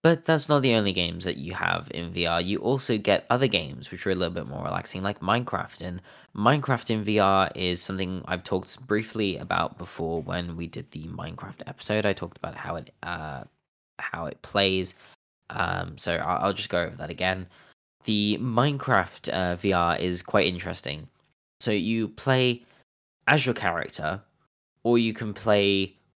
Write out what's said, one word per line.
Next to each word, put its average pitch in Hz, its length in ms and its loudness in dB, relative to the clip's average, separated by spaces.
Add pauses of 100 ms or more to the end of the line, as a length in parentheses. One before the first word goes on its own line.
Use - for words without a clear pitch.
But 165 220 4
that's 156 240 2
not 147 140 6
the 123 140 6
only 101 180 4
games 87 320 -2
that 90 120 -2
you 78 160 -8
have - 380 0
in 85 220 -8
V 85 120 0
R. 82 140 2
You 90 200 0
also 127 380 0
get 104 320 2
other 127 180 4
games 71 440 -2
which 92 160 -6
are 95 40 2
a 90 40 2
little 87 180 -2
bit 85 140 -6
more - 160 -8
relaxing, 90 400 -6
like 98 160 -4
Minecraft. 107 640 -2
And 90 200 -8 (320)
Minecraft 123 560 2
in 107 140 2
V 104 160 2
R 95 340 6
is 90 280 0
something 92 440 -4
I've 90 200 -4
talked - 420 -4
briefly 107 500 0
about 87 400 -2
before 85 440 -6
when 87 340 -6
we 85 120 -6
did - 240 -12
the 78 160 -12
Minecraft 87 600 -12
episode. 107 380 -2
I 101 80 4
talked - 240 -8
about - 180 -8
how - 220 -8
it, - 160 -14 (100)
uh, 78 400 -8 (560)
how - 280 -8
it - 140 -12
plays. 95 540 0 (540)
Um, 90 480 -4
so 85 180 -2
I'll, 87 300 -2
I'll 98 80 2
just - 160 -6
go 87 140 0
over 90 120 -6
that 78 140 -10
again. 92 360 -2 (600)
The 104 340 2
Minecraft, 123 960 0
uh, 87 240 0
V 98 160 2
R 85 240 4
is 90 240 -2
quite 90 260 4
interesting. 85 640 -6 (500)
So 113 120 0
you 107 360 0
play 123 560 2 (640)
as 135 180 6
your 123 80 2
character, 85 680 -2 (640)
or 120 140 6
you 113 160 2
can 107 200 -6
play 101 600 4 (240)